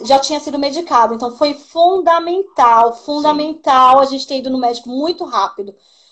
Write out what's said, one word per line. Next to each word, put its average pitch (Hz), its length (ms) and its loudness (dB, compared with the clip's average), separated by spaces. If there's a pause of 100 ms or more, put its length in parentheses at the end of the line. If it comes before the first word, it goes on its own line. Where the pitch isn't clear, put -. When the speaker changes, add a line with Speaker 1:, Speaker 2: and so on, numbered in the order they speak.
Speaker 1:
já 269 140 4
tinha 294 200 -4
sido 285 200 -8
medicado, 269 560 0
então 240 200 -8
foi 294 200 -2
fundamental, 330 1400 2
Speaker 2:
Sim. - 120 -18
Speaker 1:
fundamental 294 960 2
a 262 40 2
gente 269 220 -8
ter 269 100 -6
ido 254 140 -6
no 262 80 -2
médico 240 300 -4
muito 320 360 -6
rápido, 202 480 -6 (380)